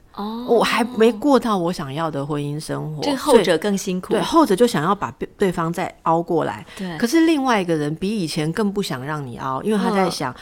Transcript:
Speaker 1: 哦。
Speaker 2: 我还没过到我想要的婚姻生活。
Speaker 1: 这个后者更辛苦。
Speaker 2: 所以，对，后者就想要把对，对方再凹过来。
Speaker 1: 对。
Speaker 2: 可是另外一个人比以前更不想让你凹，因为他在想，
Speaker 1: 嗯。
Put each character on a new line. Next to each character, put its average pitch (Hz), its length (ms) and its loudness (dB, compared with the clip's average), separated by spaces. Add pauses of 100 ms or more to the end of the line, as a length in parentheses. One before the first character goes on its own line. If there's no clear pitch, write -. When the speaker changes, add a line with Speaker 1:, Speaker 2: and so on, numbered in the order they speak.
(140)
Speaker 1:
哦。 220 360 -8
Speaker 2:
我 220 140 4
还 233 200 0 (140)
没 226 140 6
过 247 260 4
到 220 200 0
我 170 140 0
想 139 220 -8
要 160 160 -2
的 139 160 -4
婚 147 160 -4
姻 147 160 -6
生 151 380 -8
活。 151 80 -8
Speaker 1:
这 285 80 0
个 269 60 -2
后 254 240 6
者 170 160 4
更 202 200 0
辛 185 220 -4
苦。 - 80 -14
Speaker 2:
所 - 100 0
以， 185 40 0
对， 160 40 -2
后 311 200 6
者 208 100 2
就 240 100 4
想 185 200 0
要 196 100 2
把 - 160 -8
对， - 260 -10
对 190 140 2
方 170 200 -2
再 170 220 -6 (100)
凹 170 180 2
过 160 240 0
来。 107 200 -8 (120)
Speaker 1:
对。 175 200 -8
Speaker 2:
可 240 80 -2
是 320 200 4
另 311 180 2
外 233 180 2
一 175 40 -2
个 165 100 0
人 151 200 -2
比 190 140 -4
以 214 160 -2
前 151 280 -2
更 202 180 0
不 202 100 -2
想 135 240 -6
让 151 200 -6
你 120 120 -12
凹， 131 240 -6
因 208 100 -2
为 214 60 2
他 214 140 0
在 190 180 2
想， 143 220 -6
Speaker 1:
嗯。 - 100 -14